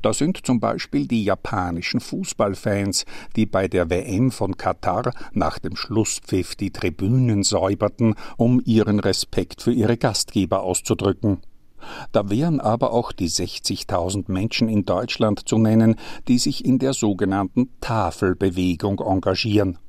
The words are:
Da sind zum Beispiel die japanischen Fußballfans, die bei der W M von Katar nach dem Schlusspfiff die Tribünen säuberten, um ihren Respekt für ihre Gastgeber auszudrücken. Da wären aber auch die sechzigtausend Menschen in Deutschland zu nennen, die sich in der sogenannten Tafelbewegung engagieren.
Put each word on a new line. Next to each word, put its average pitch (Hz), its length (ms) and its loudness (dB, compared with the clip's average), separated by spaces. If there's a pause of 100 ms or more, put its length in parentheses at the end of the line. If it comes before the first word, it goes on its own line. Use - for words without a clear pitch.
Da 110 100 2
sind 156 320 0
zum 123 160 2
Beispiel 135 480 -2
die 110 160 0
japanischen 92 760 -2
Fußballfans, 101 1040 -2 (300)
die 110 100 4
bei 95 220 0
der 87 200 0
W 87 140 0
M 117 280 0
von 95 280 -4
Katar 95 560 -2 (180)
nach 80 260 -2
dem 90 180 -8
Schlusspfiff - 800 -2
die 98 160 -6
Tribünen 104 720 0
säuberten, 101 760 2 (200)
um 123 300 4
ihren 104 340 4
Respekt - 600 -2
für 120 100 2
ihre 113 240 2
Gastgeber 98 680 0
auszudrücken. 98 760 0 (760)
Da 98 180 2
wären 143 300 2
aber 117 320 0
auch 120 180 0
die 90 180 -4
sechzigtausend 92 1000 -4
Menschen 107 400 0
in 104 160 2
Deutschland 107 640 0
zu 110 100 2
nennen, 110 380 6 (320)
die 123 100 4
sich - 280 -2
in 127 120 4
der 135 140 2
sogenannten 101 800 0 (100)
Tafelbewegung 92 1200 0
engagieren. 98 800 0 (100)